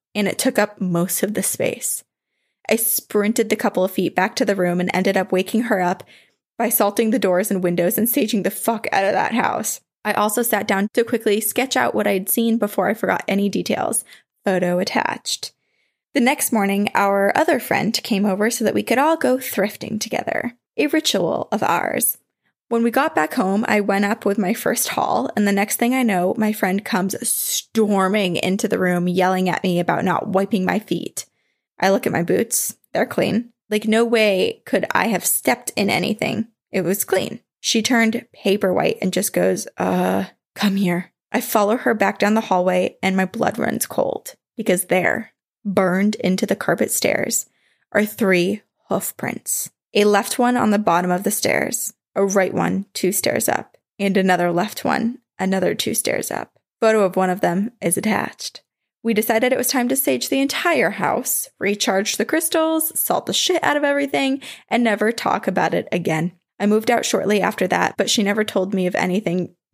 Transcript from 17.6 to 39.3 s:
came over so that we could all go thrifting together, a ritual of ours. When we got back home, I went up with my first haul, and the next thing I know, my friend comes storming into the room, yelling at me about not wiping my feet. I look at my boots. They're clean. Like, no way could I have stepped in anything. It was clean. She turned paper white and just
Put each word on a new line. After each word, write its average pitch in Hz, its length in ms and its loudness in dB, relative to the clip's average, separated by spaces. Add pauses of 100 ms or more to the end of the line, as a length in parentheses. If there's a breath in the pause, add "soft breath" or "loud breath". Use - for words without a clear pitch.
came 196 200 0
over 202 260 0
so 226 140 -4
that 208 100 0
we 208 80 0
could 226 160 0
all 311 180 2
go 254 200 2
thrifting 214 640 -4
together, - 560 -4 (200)
a 294 100 2
ritual 240 640 0
of 220 120 -2
ours. - 560 0 (500)
When 233 160 2
we 233 80 2
got 302 240 0
back 311 180 0
home, 196 320 0
I 208 140 2
went 202 240 0
up 202 200 -2
with 202 140 0
my 185 160 0
first - 360 -2
haul, - 440 0
and 208 120 2
the 202 60 2
next 202 240 0
thing 240 160 0
I 262 120 2
know, 190 340 2
my 214 140 2
friend 202 320 -2
comes 190 320 -2 (120)
storming 196 1080 0
into 196 320 0
the 190 100 0
room, 180 300 0
yelling 185 400 2
at - 160 -2
me 175 160 2
about 170 240 0
not 180 240 0
wiping 196 360 0
my 180 140 0
feet. - 480 -6 (540)
I 190 100 4
look 196 160 2
at - 60 0
my 170 100 0
boots. - 540 -2 (160)
They're - 140 0
clean. - 460 -2 (180)
Like, 214 180 -2
no 220 160 4
way 214 640 2
could 196 240 0
I 185 180 2
have 190 160 0
stepped - 520 -2
in 202 120 2
anything. - 600 -2 (220)
It 190 120 0
was 175 220 0
clean. - 360 -2 (200)
She - 220 0
turned 226 500 2
paper 202 400 0
white - 280 2
and 185 120 0
just 196 200 -2